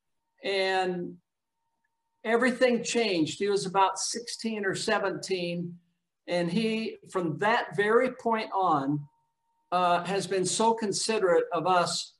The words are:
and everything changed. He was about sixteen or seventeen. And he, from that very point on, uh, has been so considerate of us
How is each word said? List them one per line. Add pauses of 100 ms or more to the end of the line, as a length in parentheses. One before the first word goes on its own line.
(440)
and (1080)
everything
changed.
He
was
about
sixteen
or
seventeen. (480)
And
he, (120)
from
that
very
point
on, (640)
uh,
has
been
so
considerate
of
us